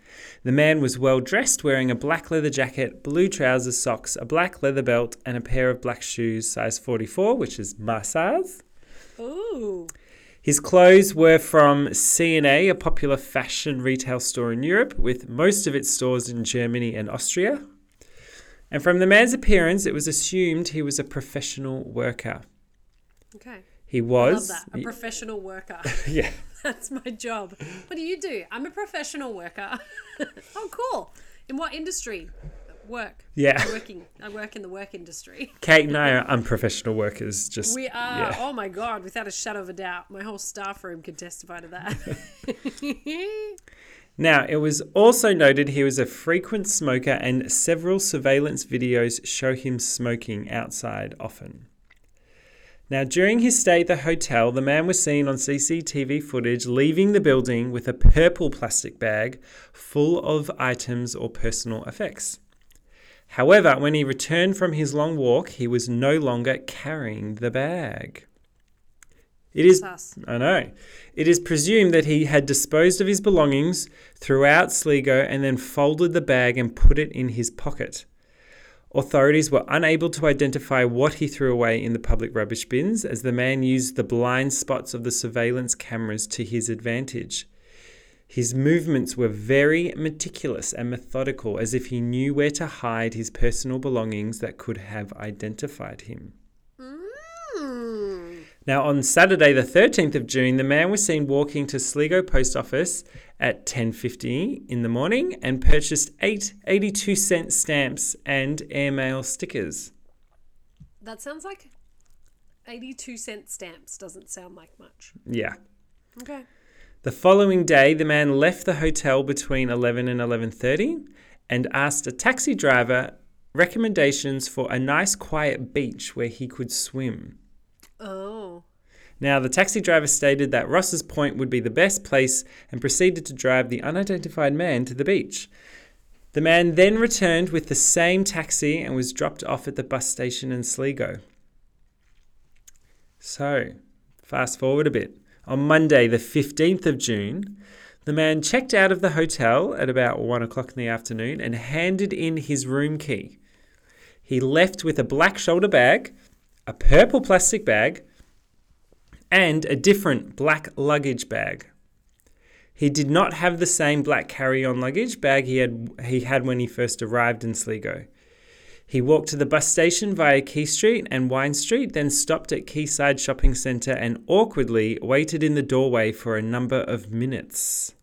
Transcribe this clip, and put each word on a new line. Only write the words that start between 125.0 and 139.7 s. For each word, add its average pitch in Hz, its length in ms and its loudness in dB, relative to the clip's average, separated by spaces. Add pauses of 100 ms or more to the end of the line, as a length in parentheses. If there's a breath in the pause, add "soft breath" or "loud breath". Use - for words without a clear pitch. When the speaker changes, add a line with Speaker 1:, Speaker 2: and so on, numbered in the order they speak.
Speaker 1:
quiet 135 580 -4
beach - 420 -6
where 120 120 -4
he 127 200 -10
could 127 240 -10
swim. - 680 -8 (600)
Speaker 2:
Oh. 196 640 -14 (580 soft breath)
Speaker 1:
Now, 139 180 2
the 131 100 -2
taxi 190 320 0
driver 160 260 2
stated 139 440 2
that 120 180 0
Ross's 180 340 0
Point - 340 -2
would 131 120 -4
be 131 100 0
the 113 100 -2
best 185 340 2
place 131 400 0 (280 loud breath)
and 123 80 -8
proceeded 165 460 0
to 139 80 -12
drive 127 360 2
the 120 120 -6
unidentified 165 720 -2
man 147 320 0
to 127 80 -10
the 131 100 -4
beach. - 460 -2 (840 soft breath)
The 147 80 0
man 165 340 4
then 196 240 8
returned 180 500 2
with 160 180 -2
the 139 80 -2
same 180 480 4
taxi 160 580 -2
and 127 140 -6
was 127 160 -2
dropped 147 320 -4
off - 240 -6
at 139 80 -8